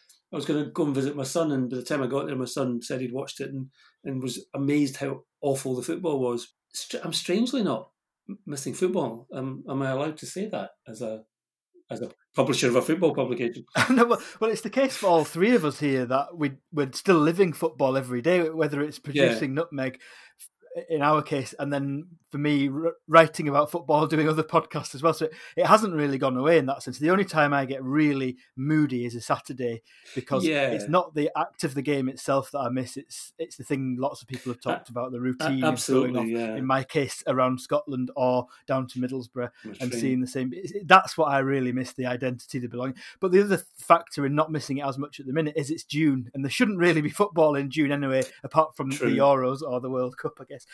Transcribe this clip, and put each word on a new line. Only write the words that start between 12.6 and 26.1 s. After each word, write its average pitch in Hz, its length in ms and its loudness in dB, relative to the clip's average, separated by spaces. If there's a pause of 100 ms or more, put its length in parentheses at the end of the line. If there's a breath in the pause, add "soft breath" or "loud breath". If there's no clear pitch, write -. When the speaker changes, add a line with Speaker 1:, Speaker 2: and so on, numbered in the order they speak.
Speaker 1:
of 120 80 4
a 123 60 6
football - 320 2
publication? 120 500 -4 (140)
Speaker 2:
<laughs> - 140 4
No, 240 140 6
well, 233 160 2 (180 loud breath)
well, 220 100 0
it's 214 120 -2
the 202 100 -6
case 269 260 2
for 214 80 -2
all 170 180 6
three 190 320 4
of 170 100 4
us 143 140 -2
here 131 280 0
that 139 280 0
we, 147 180 -2 (180)
we're 143 220 -2
still 180 260 4
living 170 340 4
football 131 420 0
every 123 280 -2
day, 170 260 4
whether 151 320 -2
it's 151 240 -6
Speaker 1:
Yeah. 139 220 2
Speaker 2:
producing 120 260 0
Nutmeg, 139 460 -4 (420 loud breath)
f-, - 480 -12
in 151 140 0
our 151 180 4
case, 139 380 -4
and 143 120 -4
then 139 360 -4 (240)
for 143 80 -6
me, 143 280 2
r-, 160 280 -2 (120)
writing 156 400 6
about 143 220 2
football, 156 380 2
<laughs> - 0 -
doing 156 200 2
other 156 140 2
podcasts 156 540 -2
as 131 80 -10
well. 160 100 4
So 156 120 -4
it, 156 80 -4 (220 loud breath)
it 170 120 2
hasn't 208 260 6
really 147 240 0